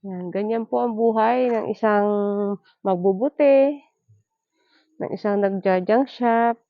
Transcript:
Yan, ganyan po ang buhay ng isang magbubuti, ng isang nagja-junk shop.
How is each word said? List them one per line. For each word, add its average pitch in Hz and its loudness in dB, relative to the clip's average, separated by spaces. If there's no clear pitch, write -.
Yan, 180 -10
ganyan 214 -4
po 247 -2
ang 240 -2
buhay 226 0
ng 226 -2
isang 208 0
magbubuti, 262 2
ng - -6
isang 208 -2
nagja-junk 196 0
shop. 233 0